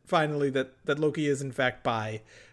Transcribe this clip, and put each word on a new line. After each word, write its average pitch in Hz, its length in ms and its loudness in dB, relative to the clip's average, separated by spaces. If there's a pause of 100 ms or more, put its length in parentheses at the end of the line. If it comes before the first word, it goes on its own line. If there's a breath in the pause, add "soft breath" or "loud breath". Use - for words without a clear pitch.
finally 151 460 0
that, 131 220 -2 (120)
that 147 140 0
Loki 151 300 0
is 135 120 2
in 139 100 -6
fact 127 320 -2
bi, 110 380 -2 (320 soft breath)